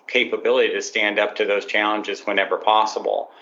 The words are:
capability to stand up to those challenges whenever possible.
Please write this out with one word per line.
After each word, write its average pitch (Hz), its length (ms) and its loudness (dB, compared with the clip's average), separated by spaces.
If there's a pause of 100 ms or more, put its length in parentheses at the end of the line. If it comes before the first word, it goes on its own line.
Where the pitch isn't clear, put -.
capability 117 680 0
to 98 80 -4
stand 104 360 -2
up 104 200 0
to 107 80 0
those 98 200 0
challenges 107 600 -2
whenever 98 320 0
possible. - 760 0 (100)